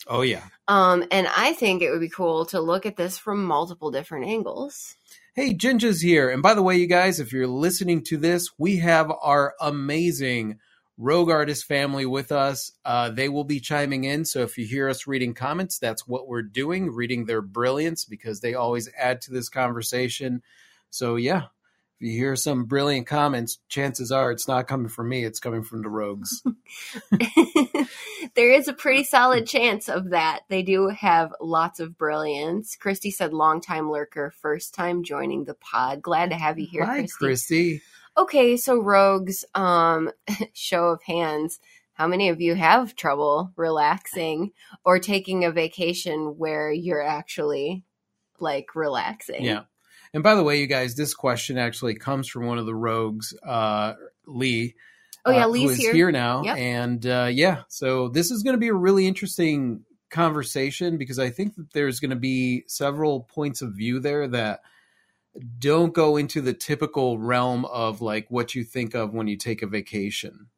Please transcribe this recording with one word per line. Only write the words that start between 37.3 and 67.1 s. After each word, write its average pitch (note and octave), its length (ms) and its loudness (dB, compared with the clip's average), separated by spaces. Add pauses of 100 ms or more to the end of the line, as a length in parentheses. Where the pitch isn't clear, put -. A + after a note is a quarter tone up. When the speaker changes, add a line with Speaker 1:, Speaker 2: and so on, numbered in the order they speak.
Speaker 2:
Okay, B3 400 6
so A#3+ 240 2
Rogues, G3 640 4 (100)
um, E3+ 560 4 (200)
<laughs> G#3 220 -6
show F3 340 0
of E3 160 0
hands, D#3 560 -2 (340)
how D#3 140 0
many F#3 220 2
of E3+ 120 0
you E3+ 140 2
have G3 400 4
trouble D3 600 0
relaxing D#3+ 960 0 (340)
or F3+ 140 6
taking F#3+ 460 -2
a E3+ 60 2
vacation D#3+ 840 -2
where D3+ 340 -2
you're D#3+ 320 -2
actually, D3+ 800 -4 (560)
like, D3 360 -6
relaxing? C3 680 -4
Speaker 1:
Yeah. G#2+ 200 -2 (500)
And D#3 100 -4
by G#3+ 120 8
the G3 80 4
way, D3 160 2
you C#3+ 80 0
guys, B2+ 280 -2
this C#3+ 180 -4
question B2+ 440 -2
actually A#2 380 -2
comes C3+ 320 -4
from A#2+ 180 -8
one A#2+ 120 -2
of A2+ 80 -4
the A2 100 -6
Rogues, A2 580 -2 (120)
uh, A2 480 -2 (320)
Lee. A#2+ 500 -2 (500)
Speaker 2:
Oh, B3 60 4
yeah, B3 140 6
Speaker 1:
uh, A3+ 40 4
Speaker 2:
Lee's A#3+ 140 0
Speaker 1:
who C#4 60 4
is B3 80 0
Speaker 2:
here. A#3 160 2
Speaker 1:
here E3+ 180 6
now. B2 320 0
Speaker 2:
Yep. A3 140 -2
Speaker 1:
And, A#2+ 480 -2
uh, B2 260 2
yeah, D3+ 360 2
so C3 420 -2
this E3 220 0
is A3+ 100 -2
gonna B3+ 160 2
be A#3 120 0
a A3 40 2
really F#3+ 340 4
interesting D#3 800 -2 (240)
conversation D3+ 880 0
because C3 220 -6
I C3 100 2
think G3+ 260 -6
that D#3 180 -16
there's C#3 260 -2
gonna C3 160 -4
be B2+ 520 0
several C#3+ 540 -2
points C#3+ 400 -8
of A#2 120 -8
view A2+ 260 -4
there C#3+ 300 -2
that A2 320 -2 (960)
don't D#3+ 340 4
go D3+ 240 4
into D3 240 -2
the B2+ 120 0
typical C#3 640 -2